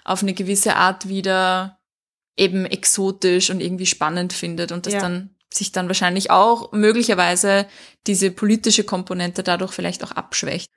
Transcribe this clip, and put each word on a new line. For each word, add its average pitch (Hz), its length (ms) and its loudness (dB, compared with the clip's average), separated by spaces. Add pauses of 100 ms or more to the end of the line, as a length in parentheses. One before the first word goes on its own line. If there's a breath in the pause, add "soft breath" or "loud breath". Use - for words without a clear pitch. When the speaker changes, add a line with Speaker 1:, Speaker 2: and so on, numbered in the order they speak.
Speaker 1:
auf 190 180 -2
eine 196 120 -2
gewisse 190 420 0
Art 190 320 0
wieder 185 720 -2 (560)
eben 190 300 2
exotisch 190 840 0
und 185 120 -4
irgendwie 180 260 -4
spannend 175 460 -2
findet 170 380 -6
und 175 140 -8
das 202 80 -4
Speaker 2:
Ja. 202 80 0
Speaker 1:
dann 180 300 -4 (180)
sich - 220 -6
dann 180 160 -2
wahrscheinlich 190 420 0
auch 226 440 4
möglicherweise 202 960 2 (380 loud breath)
diese 190 260 0
politische 214 520 2
Komponente 180 600 -4
dadurch 185 280 -2
vielleicht 180 320 -6
auch - 80 -14
abschwächt. - 640 -6